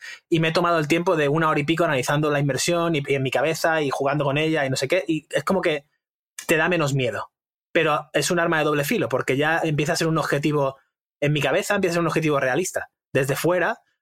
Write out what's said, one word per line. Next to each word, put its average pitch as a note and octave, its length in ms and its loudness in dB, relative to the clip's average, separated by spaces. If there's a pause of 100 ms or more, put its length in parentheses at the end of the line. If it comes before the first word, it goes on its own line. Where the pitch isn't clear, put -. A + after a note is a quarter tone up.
(300)
y E3 100 2
me D#3+ 100 2
he - 20 -6
tomado E3+ 260 2
el D3+ 100 0
tiempo E3+ 280 2
de D3+ 120 2
una D#3 220 2
hora D3+ 100 0
y D3 40 -2
pico E3 220 0
analizando D3+ 440 0
la C#3+ 100 0
inmersión E3 560 0
y, C#3+ 120 0
y C#3 80 2
en C3 80 -2
mi C3 80 -2
cabeza D#3 500 0
y C#3+ 80 0
jugando C#3 340 -2
con C#3 140 0
ella D#3 260 0
y C3+ 60 -2
no C3 60 -2
sé C3 120 -4
qué, F3+ 200 0
y D#3 240 -2
es D3 120 -2
como F#3+ 180 0
que D#3 240 -2 (600)
te E3 120 2
da D#3+ 120 2
menos D#3+ 240 0
miedo. B2 380 -2 (400)
Pero D#3 420 0
es E3 160 0
un F3+ 80 0
arma E3+ 220 2
de D3+ 60 2
doble D3 180 0
filo, D3 260 -2
porque C3 280 -2
ya D#3 260 0
empieza D3+ 300 0
a - 20 -2
ser E3 120 -2
un D#3+ 120 0
objetivo, D3 580 0 (420)
en D3 140 0
mi D3 80 0
cabeza D#3 320 0
empieza F#3+ 200 0
a - 20 0
ser E3+ 60 0
un E3+ 60 0
objetivo D#3 320 0
realista. C3 520 -2 (200)
Desde C3 240 0
fuera, F3+ 440 0 (220)